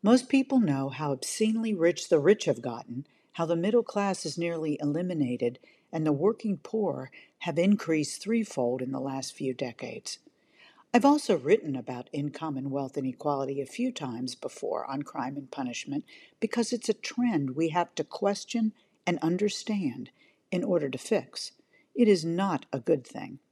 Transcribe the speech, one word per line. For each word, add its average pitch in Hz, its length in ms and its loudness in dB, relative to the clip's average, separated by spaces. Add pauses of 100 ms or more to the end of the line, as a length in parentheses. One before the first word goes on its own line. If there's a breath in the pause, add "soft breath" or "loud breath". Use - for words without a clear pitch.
Most 240 260 6
people 269 300 4
know 139 300 2
how 143 220 -2
obscenely 220 640 0
rich 170 340 2
the 160 120 6
rich 190 260 4
have 135 160 0
gotten, 120 460 -8 (260 soft breath)
how 165 140 -2
the 170 80 2
middle 208 260 2
class 202 460 -2
is 151 100 -6
nearly 165 420 -2
eliminated, 147 800 0 (340 soft breath)
and 160 140 -2
the 151 60 4
working 190 500 0
poor 147 480 -4 (300 loud breath)
have 156 180 -2
increased 165 640 2
threefold 131 640 -2
in 127 80 -6
the 135 80 -4
last 135 360 -6
few 131 200 -4
decades. 120 640 -8 (760 soft breath)
I've 233 100 6
also 277 320 4
written 151 400 2
about 123 380 -8
income 147 440 -4
and 135 120 -4
wealth 135 260 -4
inequality 139 640 -2
a 135 60 -4
few 247 260 -4
times 127 440 -6
before - 500 -6
on 139 160 -6
Crime 143 360 -6
and 135 120 -12
Punishment 139 560 -6 (340 loud breath)
because 226 320 0
it's 233 180 -4
a 214 40 4
trend 165 640 0
we 165 140 0
have 170 260 0
to 156 80 -4
question 208 680 -2 (360 soft breath)
and 175 160 2
understand 180 880 -2 (400 soft breath)
in 180 120 0
order 165 260 2
to 123 100 -6
fix. - 540 -2 (420 soft breath)
It 240 120 6
is 185 160 6
not 170 480 0
a 131 80 -2
good 139 260 2
thing. - 340 -12 (120)